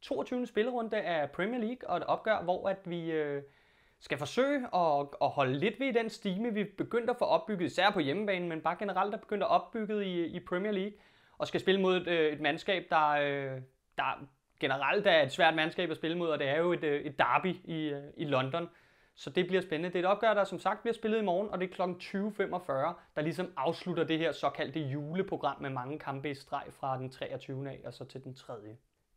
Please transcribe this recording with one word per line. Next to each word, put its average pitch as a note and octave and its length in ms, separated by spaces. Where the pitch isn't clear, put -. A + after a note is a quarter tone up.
toogtyvende B3 460
spillerunde A3+ 540
af D#3 300
Premier A3+ 280
League, A#3 300
og F3 80
et D#3+ 60
opgør, - 380
hvor F3+ 280
at F#3+ 160
vi... E3+ 260
Øh, D3 300
skal - 180
forsøge B3 580
at, D3 320
at C#3 80
holde C3 240
lidt G3 260
ved C4+ 140
den A3 160
stime, G#3+ 440
vi G3+ 100
begyndte A3+ 480
at A#3+ 60
få G3 80
opbygget, E3+ 400
især F#3+ 260
på G3+ 80
hjemmebane, F3 480
men D#3+ 140
bare E3+ 180
generelt G3+ 340
er G#3+ 40
begyndt G3+ 260
at - 60
opbygge G#3 560
i, F3 200
i F3 140
Premier F#3+ 320
League, G3+ 220
og C#3+ 100
skal E3 120
spille G3 220
mod F#3 160
et, F3 100
øh, D#3 260
et C#3+ 80
mandskab, D#3+ 480
der, D#3 200
øh, C#3 520
der C3+ 300
generelt C#3+ 480
er E3 140
et C3+ 100
svært D#3+ 240
mandskab D#3+ 360
at D3 60
spille E3 200
mod, E3+ 120
og D3 100
det C#3+ 80
er C#3+ 100
jo F3 160
et, D3+ 100
øh, D3 180
et C#3 180
derby D3 440
i, D#3+ 220
øh, C#3+ 180
i D#3+ 80
London. C3+ 440
Så - 140
det F3 180
bliver F#3 140
spændende. F3 280
Det F3 60
er F3+ 140
et - 60
opgør, G#3+ 180
der G3+ 100
som F3+ 160
sagt G#3 220
bliver A#3 120
spillet A3+ 260
i G#3+ 60
morgen, F#3+ 240
og F#3 100
det F3+ 100
er - 40
klokken F3+ 260
tyve G3+ 320
femogfyrre, F3 600
der D#3 60
ligesom E3 360
afslutter E3 460
det D#3 160
her D#3+ 120
såkaldte D3+ 480
juleprogram D3 840
med C#3 80
mange C3+ 300
kampe C#3 300
i C#3+ 40
streg C#3 360
fra C3 280
den C3 120
treogtyvende C3+ 600
af - 140
og - 80
så C3 120
til C3 180
den C3 120
tredje. A2 420